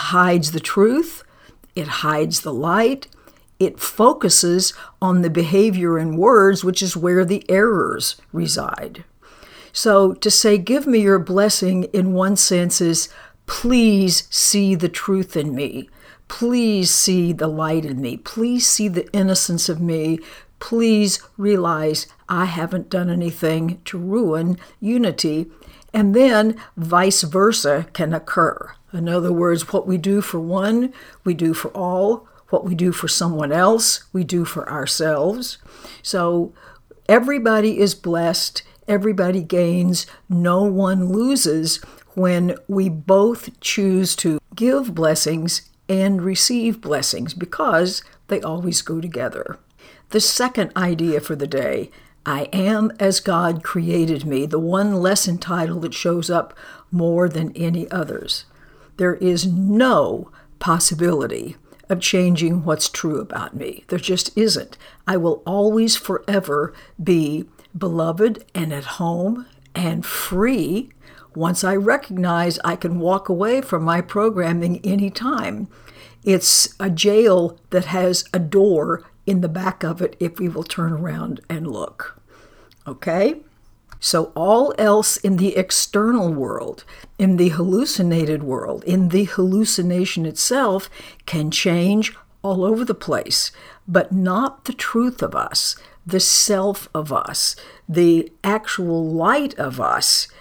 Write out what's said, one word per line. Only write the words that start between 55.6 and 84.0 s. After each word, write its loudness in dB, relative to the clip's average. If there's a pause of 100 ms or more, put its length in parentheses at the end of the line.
that -6
shows -2
up -2 (360)
more 2
than -4
any -4
others. -6 (500)
There 0
is 0
no 2 (300)
possibility -2 (320)
of 0
changing 2
what's -2
true -4
about -10
me. -12
There -2
just -2
isn't. 0 (300)
I 0
will 0
always 2
forever -4 (280)
be 0 (280)
beloved -2 (100)
and -4
at -10
home -4 (280)
and -4
free -2 (440)
once -2
I 0
recognize 0
I -2
can -4
walk 0
away 0
from -4
my 0
programming -2
anytime. -4 (560)
It's 2
a -2
jail 4 (140)
that 0
has 0 (120)
a 2
door 2 (220)
in 2
the 0
back -4
of -4
it -2
if -4
we -2
will -6
turn -4
around -6
and -8
look. -12 (640)
Okay? -2 (600)